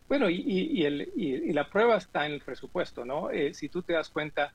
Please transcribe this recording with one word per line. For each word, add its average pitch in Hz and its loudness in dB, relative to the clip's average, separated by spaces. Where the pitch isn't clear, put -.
Bueno, 254 4
y, 170 0
y, 190 0
y 147 4
el, 143 -2
y, 156 0
y 269 -2
la 147 0
prueba 226 6
está 165 -2
en 147 -4
el 143 -8
presupuesto, 131 -6
¿no? 147 -4
Eh, 151 0
si 143 -8
tú 175 -6
te 170 -2
das 156 0
cuenta, 151 -2